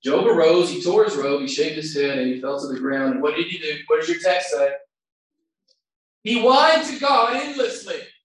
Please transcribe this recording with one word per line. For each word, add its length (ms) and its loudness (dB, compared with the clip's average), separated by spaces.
Job 240 2
arose, 440 4
he 120 -8
tore 220 4
his 120 -2
robe, 240 -2
he 80 -6
shaved 280 -2
his 180 -8
head, 240 -2
and 140 -2
he 80 -6
fell 200 -6
to 80 -10
the 100 -8
ground. 360 -2
And 80 -4
what 120 0
did 120 -4
he 120 -10
do? 200 -8
What 120 2
does 80 -6
your 120 -2
text 300 0
say? 220 0
He 180 -2
whined 460 6
to 120 -8
God 360 2
endlessly. 680 -6